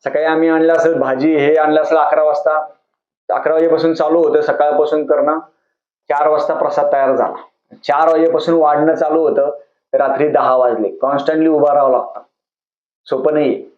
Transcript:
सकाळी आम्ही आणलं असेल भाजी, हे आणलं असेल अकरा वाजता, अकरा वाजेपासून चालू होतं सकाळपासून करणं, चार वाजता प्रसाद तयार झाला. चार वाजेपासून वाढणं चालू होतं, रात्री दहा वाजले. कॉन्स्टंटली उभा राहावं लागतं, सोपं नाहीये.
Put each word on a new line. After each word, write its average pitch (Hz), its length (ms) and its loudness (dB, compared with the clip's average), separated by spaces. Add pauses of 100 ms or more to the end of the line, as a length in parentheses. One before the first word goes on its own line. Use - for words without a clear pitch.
सकाळी 151 200 -4
आम्ही 160 240 0
आणलं 165 240 2
असेल 165 200 2
भाजी, 135 420 0
हे 147 200 2
आणलं 156 260 2
असेल 160 160 0
अकरा 151 260 2
वाजता, 151 320 0 (760)
अकरा 151 240 -2
वाजेपासून 165 400 0
चालू 160 260 0
होतं 151 220 2
सकाळपासून 151 640 0
करणं, 147 340 0 (720)
चार 147 180 0
वाजता 151 260 0
प्रसाद 147 400 -2
तयार 135 220 0
झाला. 117 200 -2 (480)
चार 151 240 0
वाजेपासून 165 480 0
वाढणं 151 400 2
चालू 160 260 0
होतं, 143 300 0 (420)
रात्री 135 340 0
दहा 131 280 2
वाजले. 113 340 0
कॉन्स्टंटली 143 580 -2
उभा 147 260 2
राहावं 143 180 2
लागतं, - 300 -4 (840)
सोपं 143 260 -2
नाहीये. 131 300 -2 (140)